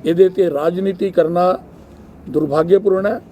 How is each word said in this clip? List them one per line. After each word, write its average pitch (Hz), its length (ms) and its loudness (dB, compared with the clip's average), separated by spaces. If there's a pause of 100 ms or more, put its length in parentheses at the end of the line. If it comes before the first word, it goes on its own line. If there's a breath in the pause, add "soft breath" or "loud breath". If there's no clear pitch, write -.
ਇਹਦੇ 170 220 4
'ਤੇ 185 240 0
ਰਾਜਨੀਤੀ 180 600 -2
ਕਰਨਾ 175 480 0 (680)
ਦੁਰਭਾਗਿਆਪੂਰਨ 170 800 0
ਹੈ। 240 140 -4 (120)